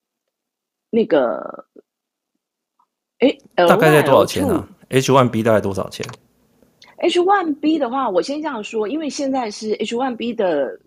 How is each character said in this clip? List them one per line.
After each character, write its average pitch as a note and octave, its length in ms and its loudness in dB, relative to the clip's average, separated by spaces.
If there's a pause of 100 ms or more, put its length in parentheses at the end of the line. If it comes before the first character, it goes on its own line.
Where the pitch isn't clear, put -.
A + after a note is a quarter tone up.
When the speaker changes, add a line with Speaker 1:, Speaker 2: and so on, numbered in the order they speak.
(880)
Speaker 1:
那 A3+ 160 0
个， A#2+ 600 -2 (1500)
诶， C4 200 2 (160)
Speaker 2:
大 F3 220 4
概 D#3+ 160 4
在 D3+ 80 6
多 C#3 140 4
少 G#2 100 6
钱 - 220 -2
啊？ - 20 0
Speaker 1:
L - 60 0
one - 20 0
L F#2 60 -4
two - 120 -18 (140)
Speaker 2:
H C3 240 0
one B2+ 160 4
B A2 140 -2
大 A2+ 100 2
概 G#2 80 4
多 G2 140 -4
少 G2 160 -6
钱？ - 160 -10 (880)
Speaker 1:
H E4+ 240 0
one F4+ 400 0
B D#4 180 0
的 B3+ 120 -2
话， C4 180 -4
我 F3+ 140 0
先 D4 180 -6
这 D#4 80 -6
样 A#3 160 -8
说， G#3+ 240 -4
因 C#4 100 -4
为 D#4 120 -6
现 C#4 200 -4
在 B3+ 200 -4
是 G#3+ 240 -8
H A3+ 200 -6
one B3 220 -4
B A3+ 160 -6
的 D3+ 540 -2